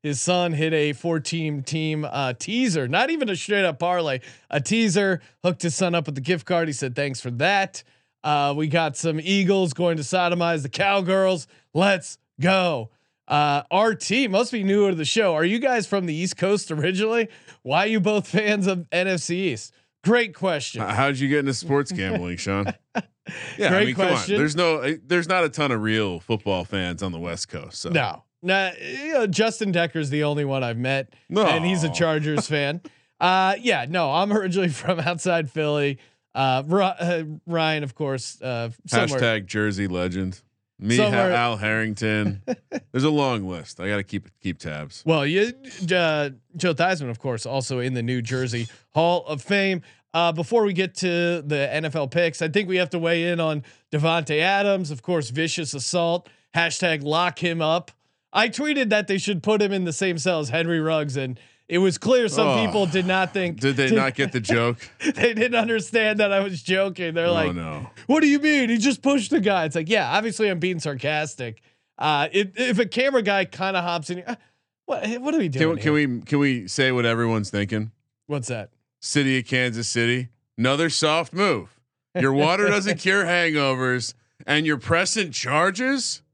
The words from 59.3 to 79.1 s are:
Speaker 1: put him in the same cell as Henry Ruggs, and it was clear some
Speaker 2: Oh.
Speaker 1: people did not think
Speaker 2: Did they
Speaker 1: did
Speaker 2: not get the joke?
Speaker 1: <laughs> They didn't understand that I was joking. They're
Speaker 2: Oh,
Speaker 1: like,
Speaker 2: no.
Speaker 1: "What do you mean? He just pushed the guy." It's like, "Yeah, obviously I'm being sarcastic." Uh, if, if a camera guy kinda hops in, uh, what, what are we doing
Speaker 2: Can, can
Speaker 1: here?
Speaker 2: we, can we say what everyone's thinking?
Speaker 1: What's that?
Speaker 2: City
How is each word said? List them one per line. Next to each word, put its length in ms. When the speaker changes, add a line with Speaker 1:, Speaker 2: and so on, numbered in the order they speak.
Speaker 1:
put 200
him 100
in 140
the 80
same 260
cell 200
as 100
Henry 320
Ruggs, 360
and 220
it 120
was 180
clear 300
some 220
Speaker 2:
Oh. 140
Speaker 1:
people 220
did 220
not 260
think 260
Speaker 2:
Did 180
they 100
Speaker 1:
did 80
Speaker 2:
not 180
get 200
the 60
joke? 380
Speaker 1:
<laughs> 60
They 180
didn't 220
understand 640
that 120
I 100
was 200
joking. 540
They're 120
Speaker 2:
Oh, 60
Speaker 1:
like, 220
Speaker 2:
no. 340
Speaker 1:
"What 140
do 80
you 100
mean? 320
He 80
just 240
pushed 300
the 80
guy." 260
It's 100
like, 140
"Yeah, 260
obviously 340
I'm 100
being 200
sarcastic." 840
Uh, 340
if, 280
if 180
a 80
camera 380
guy 220
kinda 360
hops 300
in, 160
uh, 80
what, 220
what 120
are 60
we 100
doing 280
Speaker 2:
Can, 60
can 120
Speaker 1:
here? 140
Speaker 2:
we, 120
can 180
we 280
say 240
what 140
everyone's 440
thinking? 420
Speaker 1:
What's 220
that? 200
Speaker 2:
City 400